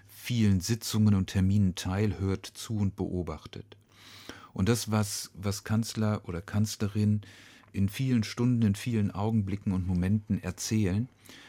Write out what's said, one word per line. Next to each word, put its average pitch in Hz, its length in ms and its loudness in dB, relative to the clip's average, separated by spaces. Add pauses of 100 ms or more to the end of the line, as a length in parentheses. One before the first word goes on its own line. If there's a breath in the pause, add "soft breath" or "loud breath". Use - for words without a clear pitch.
vielen 107 540 2
Sitzungen 107 560 2
und 95 120 0
Terminen 98 460 2
teil, 98 460 -2
hört 98 260 -2
zu - 320 -8
und 101 180 0
beobachtet. 87 800 -8 (760 loud breath)
Und 95 160 0
das, 117 200 0
was, 107 460 -2
was 101 280 -6
Kanzler 110 640 -2
oder 87 140 -6
Kanzlerin 107 800 0 (520 loud breath)
in 98 160 0
vielen 127 340 0
Stunden, 120 400 0
in 101 100 6
vielen 107 380 -2
Augenblicken 101 600 0
und 92 140 0
Momenten 92 560 0
erzählen, 104 680 0 (420 loud breath)